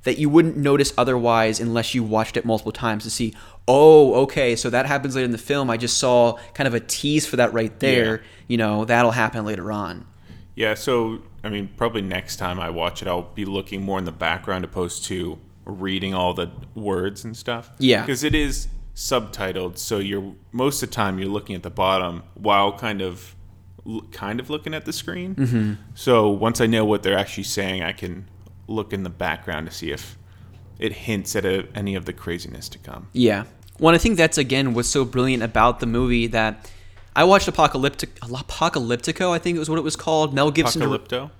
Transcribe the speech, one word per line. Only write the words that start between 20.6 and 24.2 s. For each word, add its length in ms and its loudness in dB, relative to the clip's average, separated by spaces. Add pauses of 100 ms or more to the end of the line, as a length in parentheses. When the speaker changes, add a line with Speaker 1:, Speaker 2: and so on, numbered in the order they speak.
Speaker 2:
of 80 -6
the 60 -10
time 240 -2
you're 100 -4
looking 260 -8
at 80 -12
the 80 -10
bottom 500 0 (140)
while 360 2
kind 300 -6
of, 320 -10 (540)
l-, 240 -10
kind 280 -8